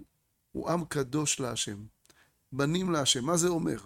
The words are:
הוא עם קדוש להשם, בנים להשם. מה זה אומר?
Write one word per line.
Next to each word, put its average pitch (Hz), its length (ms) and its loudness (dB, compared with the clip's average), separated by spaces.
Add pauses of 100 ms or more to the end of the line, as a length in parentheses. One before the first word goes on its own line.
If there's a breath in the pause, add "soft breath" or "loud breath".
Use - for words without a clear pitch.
(520)
הוא - 180 -6
עם 165 160 0
קדוש 143 540 -2
להשם, 113 380 -4 (720 soft breath)
בנים 165 400 2
להשם. 131 340 2
מה 170 120 2
זה 170 100 4
אומר? 165 380 0